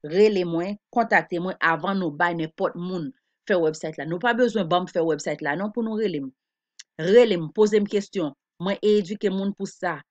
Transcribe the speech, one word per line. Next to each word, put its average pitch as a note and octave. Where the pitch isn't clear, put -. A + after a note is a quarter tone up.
Rele F#3+
mwen, F3
kontakte F#3+
mwen F#3
avan E3
nou E3+
bay E3+
nenpòt E3
moun F3
fè G3+
website D#3
la. C#3+
Nou F3
pa A#3+
bezwen A3
ban F3+
m -
fè F3
website D#3
la D3
non. G#3
Pou A3+
nou, G#3+
rele F3
m, C3+
rele G3+
m, D#3+
poze G#3+
m G3+
kestyon. G3+
Mwen G3
edike G#3
moun G3
pou G3
sa. D#3+